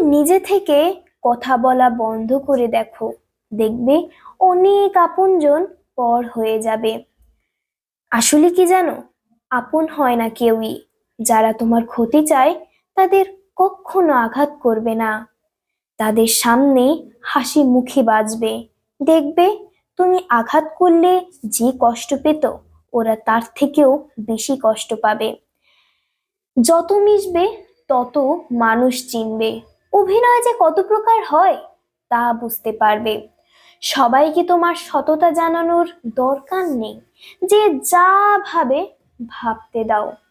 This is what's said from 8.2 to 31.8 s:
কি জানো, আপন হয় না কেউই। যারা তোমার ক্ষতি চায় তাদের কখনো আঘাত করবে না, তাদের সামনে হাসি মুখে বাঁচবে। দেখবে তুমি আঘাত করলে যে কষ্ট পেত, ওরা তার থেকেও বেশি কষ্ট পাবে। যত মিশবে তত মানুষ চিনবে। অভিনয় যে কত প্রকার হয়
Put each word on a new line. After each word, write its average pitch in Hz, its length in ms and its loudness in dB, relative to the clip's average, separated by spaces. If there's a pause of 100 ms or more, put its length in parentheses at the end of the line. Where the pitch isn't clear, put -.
কি 370 160 4
জানো, 349 220 0 (560)
আপন 254 340 -2 (120)
হয় 254 240 0
না 226 80 -2 (100)
কেউই। 226 360 0 (440)
যারা 220 320 2 (100)
তোমার 233 220 2 (100)
ক্ষতি 233 280 0 (100)
চায় 285 220 2 (440)
তাদের 381 280 2 (360)
কখনো 370 520 0 (120)
আঘাত 277 260 -2 (140)
করবে 226 380 -2
না, 220 80 -2 (880)
তাদের 220 300 2 (120)
সামনে 254 420 4 (460)
হাসি 285 300 0 (140)
মুখে 254 260 0 (100)
বাঁচবে। 220 420 -2 (480)
দেখবে 311 460 2 (520)
তুমি 370 200 2 (220)
আঘাত 311 260 0 (140)
করলে 349 320 4 (440)
যে 233 120 0 (160)
কষ্ট 233 260 -2 (140)
পেত, 302 200 0 (480)
ওরা 226 220 0 (140)
তার 226 160 0 (140)
থেকেও 285 320 2 (380)
বেশি 226 260 -4 (100)
কষ্ট 220 260 -2 (140)
পাবে। 220 240 -2 (1300)
যত 330 340 2 (160)
মিশবে 381 380 2 (460)
তত 247 260 -2 (480)
মানুষ 240 300 2 (160)
চিনবে। 220 400 -6 (420)
অভিনয় 453 540 2
যে 466 60 2 (100)
কত 320 140 2 (140)
প্রকার 440 280 2 (120)
হয় 320 260 2 (540)